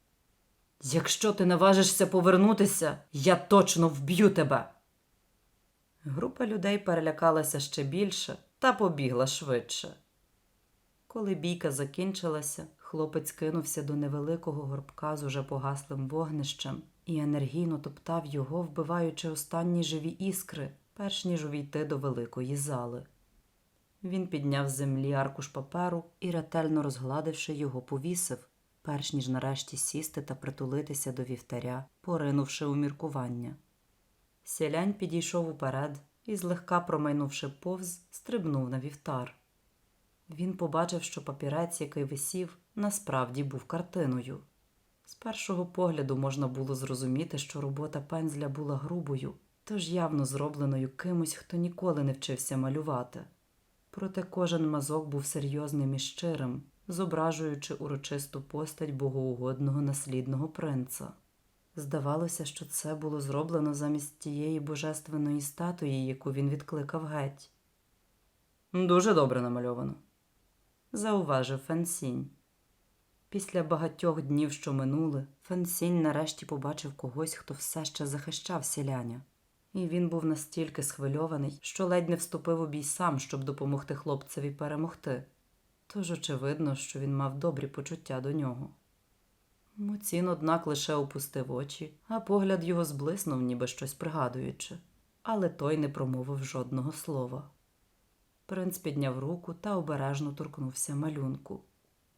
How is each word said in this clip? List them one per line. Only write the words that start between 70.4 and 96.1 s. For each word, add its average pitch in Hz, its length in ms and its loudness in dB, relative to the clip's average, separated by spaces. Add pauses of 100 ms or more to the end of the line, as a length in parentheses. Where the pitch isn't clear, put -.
зауважив 147 600 2
Фен 165 280 -2
Сінь. 131 440 -4 (1000)
Після 196 340 -2
багатьох 160 600 0
днів, 143 300 2
що 147 200 -4
минули, 139 540 0 (160)
Фен 180 240 -2
Сінь 175 360 2
нарешті 156 440 0
побачив 143 500 -6
когось, 139 380 -4
хто - 200 -10
все 156 300 -6
ще 151 220 -4
захищав 147 580 -4
Сіляня. 127 580 -2 (500)
І 185 140 0
він 175 220 2
був 165 160 0
настільки 156 580 -2
схвильований, 143 800 -2
що - 240 -2
ледь 175 220 4
не 170 80 4
вступив 165 440 0
у 160 60 2
бій 147 160 -4
сам, 151 360 0
щоб 139 260 -4
допомогти 139 500 -2
хлопцеві 143 560 -4
перемогти. 147 760 -4 (600)
Тож 190 240 -6
очевидно, 147 640 0
що - 220 -8
він 139 180 0
мав 139 220 0
добрі 139 280 0
почуття 139 540 -6
до 139 120 -2
нього. 139 380 -4 (1080)
Муцін, 202 520 0
однак, 160 380 2
лише 151 280 0
опустив 139 580 -2
очі, 139 420 -6 (140)
а 220 120 -2
погляд 196 440 4
його 175 200 2
зблиснув, 143 580 0
ніби 123 240 2
щось 139 280 -8
пригадуючи. 156 840 -4 (440)
Але 208 260 2
той 151 280 0
не 147 120 2
промовив 135 560 -2